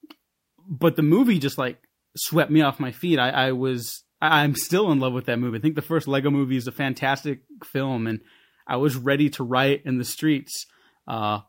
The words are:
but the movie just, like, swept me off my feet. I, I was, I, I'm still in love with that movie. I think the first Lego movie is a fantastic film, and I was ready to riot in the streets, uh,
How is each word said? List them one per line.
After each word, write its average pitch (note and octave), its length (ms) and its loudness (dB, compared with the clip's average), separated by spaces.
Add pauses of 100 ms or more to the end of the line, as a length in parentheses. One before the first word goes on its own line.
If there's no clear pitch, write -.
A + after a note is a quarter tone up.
(680)
but E3 280 0
the D#3 60 2
movie F#3+ 380 4
just, C3+ 180 -4
like, B2+ 240 -6 (340)
swept D3+ 340 0
me D#3 100 6
off C#3 180 2
my B2+ 140 -6
feet. E3+ 260 0
I, B2 120 2
I C3 220 0
was, B2+ 520 -4 (160)
I, D#3 220 4
I'm D3 120 2
still F#3 380 0
in C#3 80 2
love B2+ 140 0
with B2+ 120 -6
that A#2+ 120 0
movie. A#2+ 200 -2
I G#2 40 -4
think D#3 120 0
the D3 80 -4
first D#3+ 240 -2
Lego C#3 240 0
movie C3+ 280 2
is A#2+ 100 -6
a B2 40 -8
fantastic C3+ 680 -4 (240)
film, C3 420 -4
and A2 140 -4 (460)
I C3 100 -4
was C3+ 200 2
ready C#3 340 2
to C#3 140 -6
riot C3+ 420 2
in B2+ 100 -2
the B2 80 -4
streets, - 640 -2 (420)
uh, G#2+ 400 -2